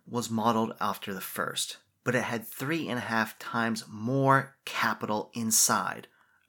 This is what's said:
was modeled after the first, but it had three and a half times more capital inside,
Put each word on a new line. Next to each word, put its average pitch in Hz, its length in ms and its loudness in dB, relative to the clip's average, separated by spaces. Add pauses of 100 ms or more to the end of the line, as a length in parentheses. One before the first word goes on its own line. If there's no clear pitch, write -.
was 117 240 -4
modeled 113 500 2
after 98 360 -4
the 95 40 -8
first, - 580 -4 (260)
but 123 100 0
it 113 120 2
had 113 200 -4
three 143 420 -4
and 120 120 -2
a - 20 -4
half 110 380 -2
times 113 500 -2
more 135 760 2
capital 107 680 -2
inside, 110 760 2 (420)